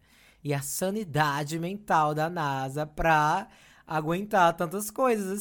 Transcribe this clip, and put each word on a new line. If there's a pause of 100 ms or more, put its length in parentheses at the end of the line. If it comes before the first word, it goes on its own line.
(440)
e
a
sanidade
mental
da
NASA
pra (400)
aguentar
tantas
coisas,